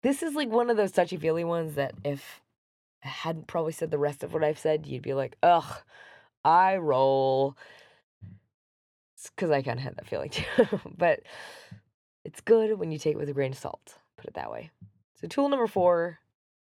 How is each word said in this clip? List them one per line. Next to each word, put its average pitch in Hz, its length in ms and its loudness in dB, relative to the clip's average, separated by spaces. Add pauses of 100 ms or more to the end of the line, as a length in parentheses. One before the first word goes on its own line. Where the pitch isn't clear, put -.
This 277 200 0
is, 311 120 -6
like, 285 140 -2
one 240 220 2
of 220 80 4
those 196 140 2
touchy-feely 170 520 0
ones 165 300 -4
that 139 180 -4 (120)
if - 360 -8 (640)
I 139 40 -12
hadn't 160 380 -8
probably 165 260 -2
said 160 180 -4
the 156 80 0
rest 147 260 -2
of 151 80 -10
what 160 100 0
I've 151 160 2
said, 156 280 0
you'd 131 160 -8
be 131 100 -6
like, 135 300 -4
"Ugh, 170 400 4 (600)
eye 185 360 6
roll." 135 760 4 (1600)
It's - 220 -20
'cause 175 140 -2
I 143 100 2
kinda 131 220 -4
had - 140 -8
that - 100 -14
feeling - 240 -6
too. - 140 -6 (400)
<laughs> - 120 -16
But 170 240 2 (1040)
it's - 160 -14
good 220 380 4
when 170 120 -4
you 151 80 -6
take 151 160 0
it - 40 -6
with 143 100 -4
a 143 60 -6
grain 135 180 0
of 131 60 -12
salt, - 400 -12 (180)
put - 100 -20
it - 80 -16
that 58 160 -8
way. 58 200 -12 (460)
So 170 120 -12
tool 277 220 0
number 262 160 0
four, 175 540 2 (520)